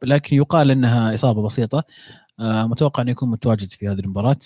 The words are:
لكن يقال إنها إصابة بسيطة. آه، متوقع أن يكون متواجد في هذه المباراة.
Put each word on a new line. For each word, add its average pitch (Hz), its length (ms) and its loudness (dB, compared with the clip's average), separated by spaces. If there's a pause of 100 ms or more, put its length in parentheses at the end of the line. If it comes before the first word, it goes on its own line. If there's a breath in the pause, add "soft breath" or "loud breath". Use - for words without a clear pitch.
لكن 143 320 0
يقال 143 360 4
إنها 117 420 2
إصابة 107 320 0
بسيطة. 120 380 -2 (560 loud breath)
آه، 110 280 -2
متوقع 127 360 0
أن 123 40 -4
يكون 123 220 -2
متواجد 110 420 -2
في - 160 -8
هذه 98 120 -4
المباراة. 98 460 0